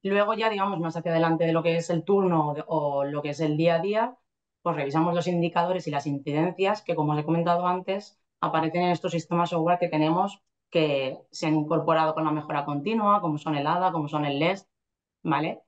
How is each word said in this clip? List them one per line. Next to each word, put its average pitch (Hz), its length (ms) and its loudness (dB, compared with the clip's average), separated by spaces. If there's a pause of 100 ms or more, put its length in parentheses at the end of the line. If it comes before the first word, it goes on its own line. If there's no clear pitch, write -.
Luego 202 300 2
ya, 220 160 0
digamos, 196 300 -2
más 165 180 -4
hacia 170 140 -4
adelante 165 340 2
de 165 80 2
lo 165 100 2
que 165 140 2
es 165 140 -2
el 165 140 0
turno 175 460 4
o 147 40 -4
de, 151 120 -6
o 143 380 0
lo 147 160 -4
que 147 100 -4
es 143 100 -6
el 151 180 0
día 170 160 4
a 170 60 2
día, 214 360 -2 (460)
pues 170 140 -2
revisamos 156 380 0
los 175 120 0
indicadores 175 640 0
y - 20 -4
las 143 160 -4
incidencias 165 760 -2
que, 170 140 -4
como 151 180 0
os 151 60 0
he 151 60 -4
comentado 170 420 0
antes, 190 520 -4 (220)
aparecen 160 420 0
en 180 100 2
estos 170 200 -2
sistemas 170 380 0
software 175 280 2
que 175 100 0
tenemos 165 540 0 (280)
que 143 480 0 (120)
se - 180 -4
han 156 80 4
incorporado 156 580 2
con 160 100 -2
la 156 60 0
mejora 151 340 -4
continua, 202 560 2
como 160 160 -2
son 151 200 -4
el 143 100 -2
hada, 175 260 2
como 156 160 -4
son 151 160 -2
el 139 140 -2
les, 185 320 -2 (520)
¿vale? 156 460 -2